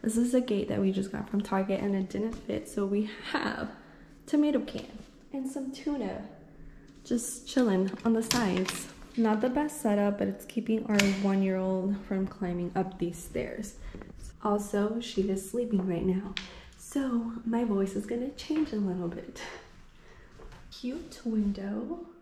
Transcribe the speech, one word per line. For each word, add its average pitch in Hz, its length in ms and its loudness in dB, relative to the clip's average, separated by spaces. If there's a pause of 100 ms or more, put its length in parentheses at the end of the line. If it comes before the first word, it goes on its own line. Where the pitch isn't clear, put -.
This 226 140 0
is 240 160 4
a 254 80 6
gate 214 280 0
that 214 120 0
we 190 120 4
just 196 180 0
got 214 180 -6
from 208 120 0
Target, 196 400 0
and 202 160 2
it 190 120 0
didn't 220 260 -2
fit, - 340 -4
so 202 180 -2
we 208 240 2 (220)
have - 380 -2 (560)
tomato 294 340 4
can - 380 -8 (340)
and 269 180 -4
some 269 220 -6
tuna 254 500 -2 (800)
just - 440 -2
chilling 196 420 4 (140)
on 226 80 6
the 220 100 4
sides. 190 640 2 (300)
Not 220 240 6
the 254 80 4
best 294 340 0
setup, 202 360 4
but 202 100 2
it's - 160 -6
keeping 220 420 0
our 208 140 4 (220)
one-year-old 190 760 4 (100)
from 190 220 0
climbing 175 480 -2
up 185 240 -2
these 170 180 -2
stairs. - 560 -6 (720)
Also, 208 560 2
she - 220 -2
is 190 280 0
sleeping 226 380 2
right 170 180 0
now, 190 280 0 (420)
so 240 560 0 (120)
my 233 200 2
voice 196 320 2
is 208 100 -4
gonna 240 240 -2
change 311 420 0
a 214 40 -2
little 185 320 0
bit. - 340 -10 (1300)
Cute 277 540 -8
window. 214 840 -2 (160)